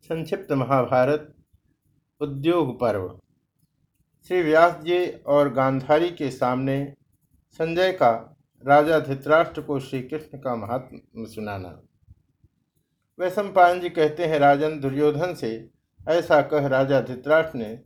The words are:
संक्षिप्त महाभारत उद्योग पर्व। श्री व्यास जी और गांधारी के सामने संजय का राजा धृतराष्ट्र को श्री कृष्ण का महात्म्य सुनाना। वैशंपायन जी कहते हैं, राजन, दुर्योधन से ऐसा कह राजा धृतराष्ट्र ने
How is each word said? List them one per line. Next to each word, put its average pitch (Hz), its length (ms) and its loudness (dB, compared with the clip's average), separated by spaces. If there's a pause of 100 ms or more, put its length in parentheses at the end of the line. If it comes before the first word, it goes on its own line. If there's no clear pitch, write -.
(120)
संक्षिप्त 165 400 -6
महाभारत 131 840 0 (840)
उद्योग 143 600 -2
पर्व। 101 400 -4 (1080)
श्री 180 140 0
व्यास 160 400 4
जी 175 260 -2
और 143 460 0
गांधारी 135 560 0
के 151 220 -8
सामने 135 640 -4 (580)
संजय 170 400 -2
का 120 460 0 (280)
राजा 151 340 6
धृतराष्ट्र 147 640 0
को 143 180 -4
श्री 135 220 -8
कृष्ण 147 360 -12
का 131 180 -6
महात्म्य 113 680 -10
सुनाना। 101 560 -12 (1400)
वैशंपायन 185 600 2
जी 175 100 -6
कहते 160 360 0
हैं, 156 140 0
राजन, 143 400 4
दुर्योधन 143 540 -2
से 113 360 -10 (380)
ऐसा 165 340 2
कह 139 260 0
राजा 131 340 2
धृतराष्ट्र 139 560 -2
ने 113 280 -10